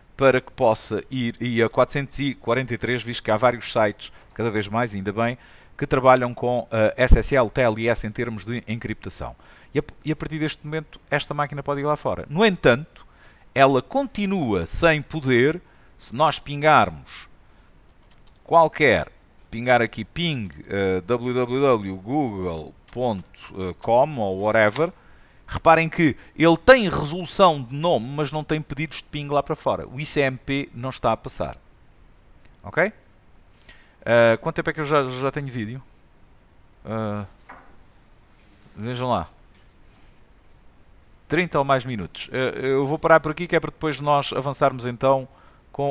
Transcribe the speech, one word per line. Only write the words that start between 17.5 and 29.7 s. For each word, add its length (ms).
qualquer, 640
pingar 300
aqui 240
ping, 440
eh, 380
w 280
w 260
w 360
google 800
ponto 880
com 380
ou 220
whatever, 520
reparem 420
que 280
ele 200
tem 320
resolução 760
de 120
nome, 320
mas 240
não 140
tem 160
pedidos 380
de 60
ping 240
lá 140
para 140
fora. 320